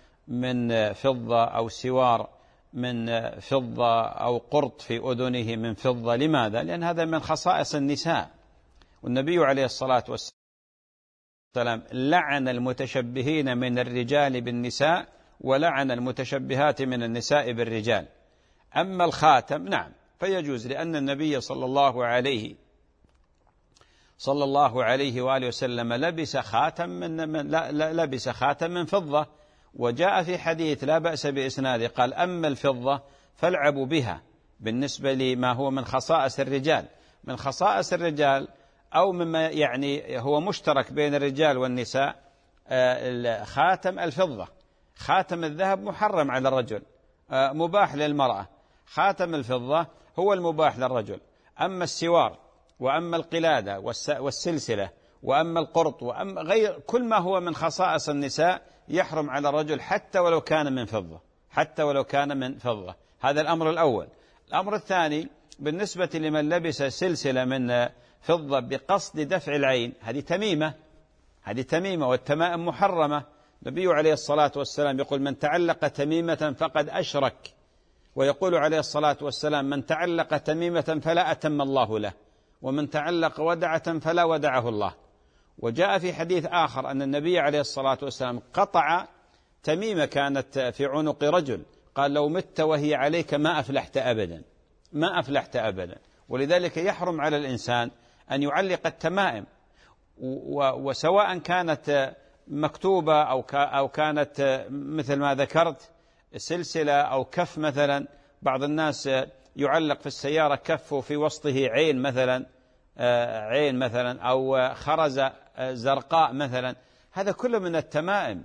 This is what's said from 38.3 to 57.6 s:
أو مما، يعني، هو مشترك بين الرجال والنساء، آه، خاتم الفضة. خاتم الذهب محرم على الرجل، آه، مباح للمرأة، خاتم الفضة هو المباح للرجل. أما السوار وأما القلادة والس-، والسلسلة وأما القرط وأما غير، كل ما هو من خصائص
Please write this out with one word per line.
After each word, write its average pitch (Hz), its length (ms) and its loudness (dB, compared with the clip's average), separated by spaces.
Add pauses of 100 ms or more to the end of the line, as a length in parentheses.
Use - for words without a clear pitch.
أو 185 180 4
مما، 165 360 0
يعني، 139 720 -2
هو 143 200 2
مشترك 151 520 0
بين 147 220 0
الرجال 143 440 2
والنساء، 127 580 -2 (520)
آه، 123 760 0
خاتم 180 540 0
الفضة. 151 640 -4 (400)
خاتم 170 440 0
الذهب 190 380 -2
محرم 202 480 0
على 127 180 2
الرجل، 113 340 0 (480)
آه، 135 220 2
مباح 170 420 2
للمرأة، 139 540 2 (380)
خاتم 175 480 0
الفضة 127 520 0 (320)
هو 196 140 4
المباح 160 460 2
للرجل. 120 420 -2 (400)
أما 180 240 -2
السوار 160 540 2 (420)
وأما 165 360 0
القلادة 151 640 0
والس-، 120 400 -4
والسلسلة 127 680 -4 (320)
وأما 165 380 0
القرط 156 420 0
وأما 165 400 -6
غير، 202 440 2
كل 247 180 0
ما 226 120 2
هو 185 240 2
من 175 140 -4
خصائص 160 540 0